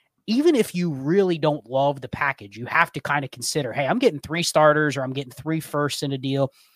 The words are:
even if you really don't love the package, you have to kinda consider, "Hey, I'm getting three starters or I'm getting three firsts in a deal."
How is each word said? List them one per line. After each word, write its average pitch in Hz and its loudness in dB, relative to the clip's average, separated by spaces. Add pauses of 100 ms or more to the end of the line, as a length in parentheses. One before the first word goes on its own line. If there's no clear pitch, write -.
(260)
even 294 4
if 220 2
you 180 0
really 170 0
don't 151 -2
love 135 0
the 123 -12
package, 107 -4
you 117 -10
have 160 2
to - -8
kinda 143 -4
consider, 123 -4
"Hey, 139 -2
I'm 175 0
getting 170 2
three 165 -4
starters 151 4
or 139 -4
I'm 131 -6
getting 131 -8
three 160 -6
firsts 147 -4
in 143 -4
a 135 -4
deal." 135 0 (260)